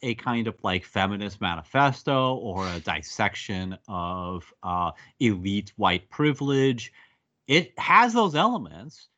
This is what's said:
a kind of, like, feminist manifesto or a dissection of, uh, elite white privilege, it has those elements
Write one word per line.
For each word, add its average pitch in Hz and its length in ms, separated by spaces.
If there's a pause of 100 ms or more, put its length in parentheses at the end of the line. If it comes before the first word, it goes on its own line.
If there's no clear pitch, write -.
a 120 140
kind 117 320
of, 107 160
like, 92 220
feminist 101 560
manifesto 131 920
or 95 320
a 87 120
dissection 92 960 (100)
of, 90 640 (120)
uh, 87 280 (280)
elite 101 560
white 90 340
privilege, 135 840 (540)
it 151 300
has 220 360
those 208 220
elements 151 720 (100)